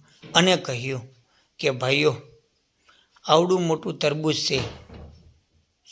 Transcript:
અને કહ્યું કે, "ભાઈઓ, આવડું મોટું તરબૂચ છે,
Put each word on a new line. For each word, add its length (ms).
અને 220
કહ્યું 520
કે, 120
"ભાઈઓ, 460
આવડું 380
મોટું 360
તરબૂચ 380
છે, 240